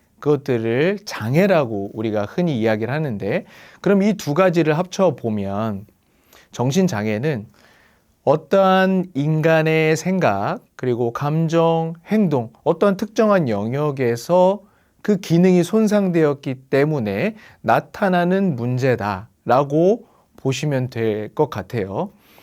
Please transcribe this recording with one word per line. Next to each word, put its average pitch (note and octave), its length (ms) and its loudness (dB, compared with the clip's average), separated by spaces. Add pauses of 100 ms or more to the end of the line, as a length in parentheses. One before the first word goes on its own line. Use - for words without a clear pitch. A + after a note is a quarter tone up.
(200)
그것들을 C3+ 840 0
장애라고 B2 880 0
우리가 G#2+ 320 -2
흔히 D#3+ 340 -2
이야기를 A2 340 0
하는데, C3+ 520 -4 (360)
그럼 G3 220 2
이 G#3 120 2
두 - 180 -6
가지를 E3 440 2
합쳐보면 G#2+ 1080 -4 (640)
정신장애는 A#2+ 960 -2 (760)
어떠한 F#3+ 880 2
인간의 D#3 840 2
생각, D#3 640 -2 (180)
그리고 A#2+ 340 -2
감정, E3 840 0 (140)
행동, D3+ 440 0 (120)
어떠한 F3+ 320 0
특정한 G3+ 540 0
영역에서 C#3 1120 0 (400)
그 G3+ 180 0
기능이 F3+ 440 4
손상되었기 E3+ 920 0 (140)
때문에 C#3 680 0 (260)
나타나는 F3+ 920 0
문제다라고 B2 1500 0 (320)
보시면 C3 520 -4
될 G#2+ 460 -4
것 D3 140 0
같아요. G#2+ 600 -6 (320)